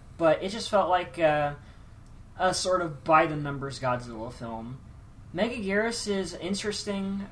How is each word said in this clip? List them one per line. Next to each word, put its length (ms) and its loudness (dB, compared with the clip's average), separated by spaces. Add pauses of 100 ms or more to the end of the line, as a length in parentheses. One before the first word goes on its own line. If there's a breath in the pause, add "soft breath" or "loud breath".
(180)
but 260 6
it 60 -4
just 200 -6
felt 200 4
like, 300 2
uh, 340 4 (840 soft breath)
a 160 4
sort 280 2
of 220 -6
by-the-numbers 760 2
Godzilla 540 -4
film. 460 -10 (540)
Megaguirus 760 0
is 240 -2
interesting, 1000 -4